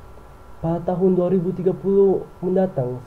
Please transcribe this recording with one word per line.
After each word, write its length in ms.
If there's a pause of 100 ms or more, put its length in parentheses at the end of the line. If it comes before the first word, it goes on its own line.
(580)
Pada 240
tahun 320
dua 160
ribu 240
tiga 160
puluh 560 (160)
mendatang, 640